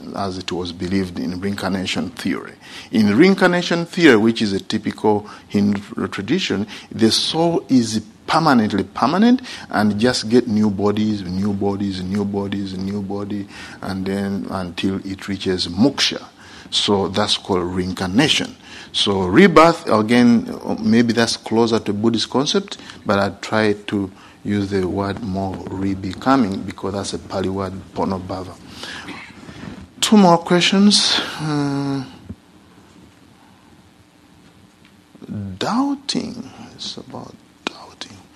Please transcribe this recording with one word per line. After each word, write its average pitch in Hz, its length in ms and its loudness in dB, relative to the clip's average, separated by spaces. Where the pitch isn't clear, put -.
as 95 220 -8
it 90 120 -10
was 87 220 -6
believed 90 480 -4
in 87 200 -6
reincarnation 92 720 -4
theory. 57 440 -6
In 202 260 4
reincarnation 180 720 4
theory, 160 300 6
which 113 260 4
is 104 100 0
a 95 80 -2
typical 104 680 -2
Hindu 101 600 0
tradition, 104 580 -2
the 110 220 4
soul 165 560 0
is 110 340 2
permanently 117 580 2
permanent 214 580 2
and 104 300 0
just 123 300 0
get 120 180 4
new 107 220 2
bodies, 104 520 0
new 95 300 -2
bodies, 98 500 -2
new 101 220 -2
bodies, 98 520 -4
new 98 260 -6
body, 101 440 -8
and 95 220 -6
then 98 460 -4
until 95 460 -4
it 95 220 -10
reaches 92 400 -4
moksha. 104 580 0
So 98 380 0
that's 104 280 0
called 92 260 -2
reincarnation. 92 960 -2
So 98 340 0
rebirth, 160 640 6
again, 117 720 4
maybe 113 320 4
that's 113 240 0
closer 113 420 2
to 104 140 -4
Buddhist 107 380 0
concept, 151 480 -2
but 101 120 2
I 98 120 0
try 107 320 0
to 101 380 -4
use 101 260 -2
the 95 160 0
word 98 360 -4
more 95 340 -4
rebecoming 98 1120 -2
because 98 280 -8
that's 98 200 -6
a 87 40 -8
Pali 92 300 -6
word, 95 240 -4
panobhava. 92 600 -6
Two - 160 4
more 180 220 8
questions. 196 800 2
Uh, 139 640 -2
doubting. 262 920 -4
It's - 220 -12
about - 380 -16
doubting. - 520 -14